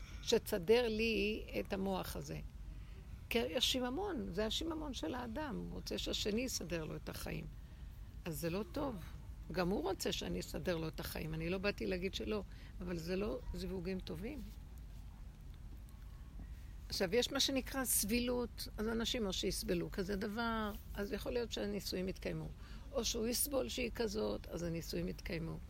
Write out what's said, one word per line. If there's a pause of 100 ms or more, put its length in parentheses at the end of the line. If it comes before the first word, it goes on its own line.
(220)
שתסדר
לי (160)
את
המוח
הזה? (880)
כי
השיממון,
זה
השיממון
של
האדם,
הוא
רוצה
שהשני
יסדר
לו
את
החיים. (800)
אז
זה
לא
טוב. (580)
גם
הוא
רוצה
שאני
אסדר
לו
את
החיים,
אני
לא
באתי
להגיד
שלא, (380)
אבל
זה
לא (140)
זיווגים
טובים. (2500)
עכשיו,
יש
מה
שנקרא
סבילות,
אז
אנשים
או
שיסבלו
כזה
דבר, (220)
אז
יכול
להיות
שהנישואים
יתקיימו. (440)
או
שהוא
יסבול
שהיא
כזאת,
אז
הנישואים
יתקיימו. (120)